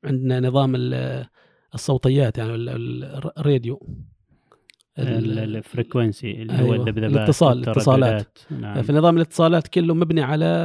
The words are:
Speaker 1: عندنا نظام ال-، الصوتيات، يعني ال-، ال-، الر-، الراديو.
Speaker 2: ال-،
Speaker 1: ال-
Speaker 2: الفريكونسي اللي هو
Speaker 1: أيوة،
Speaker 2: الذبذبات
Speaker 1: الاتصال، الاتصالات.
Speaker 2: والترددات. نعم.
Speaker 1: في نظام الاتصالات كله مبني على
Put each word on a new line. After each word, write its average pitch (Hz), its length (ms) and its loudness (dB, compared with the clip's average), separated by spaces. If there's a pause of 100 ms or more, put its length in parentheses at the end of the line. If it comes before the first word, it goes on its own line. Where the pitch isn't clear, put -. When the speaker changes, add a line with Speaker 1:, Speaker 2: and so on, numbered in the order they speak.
Speaker 1:
عندنا 131 360 0
نظام 131 360 2
ال-، 127 500 -4 (480)
الصوتيات، 135 640 0
يعني 113 180 -4
ال-، 117 140 -6
ال-، 123 340 -8
الر-، 139 340 -10
الراديو. 139 600 -2 (1040)
Speaker 2:
ال-، 110 400 -2
Speaker 1:
ال- 110 160 -6
Speaker 2:
الفريكونسي 113 760 -2
اللي 113 220 -8
هو 123 60 0
Speaker 1:
أيوة، 127 160 4
Speaker 2:
الذبذبات 110 360 -2
Speaker 1:
الاتصال، 123 460 4
الاتصالات. 120 560 2
Speaker 2:
والترددات. 113 480 -8
نعم. 107 200 -4
Speaker 1:
في 143 120 -2
نظام 165 220 6
الاتصالات 165 520 2
كله 170 260 0
مبني 165 280 0
على 151 240 0 (200)